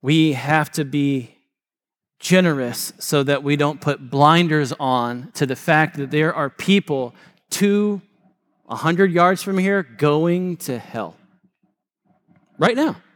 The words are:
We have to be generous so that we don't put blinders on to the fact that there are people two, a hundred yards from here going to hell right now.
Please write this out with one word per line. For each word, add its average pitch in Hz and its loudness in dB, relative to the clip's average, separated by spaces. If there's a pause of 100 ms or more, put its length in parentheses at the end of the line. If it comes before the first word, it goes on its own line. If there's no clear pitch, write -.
We 156 2
have 143 0
to 156 -4
be 139 -4 (840)
generous 151 0
so - 0
that 139 0
we 143 0
don't 147 -2
put 135 -4
blinders 151 2
on 123 -2
to - -2
the 131 -4
fact 156 0
that 139 -8
there 151 0
are 143 -4
people 139 0 (380)
two, 202 0 (680)
a 113 -8
hundred 175 2
yards 175 2
from 196 -2
here 196 0
going 160 -2
to 123 -8
hell 104 -10 (1400)
right 226 2
now. 277 -2 (200)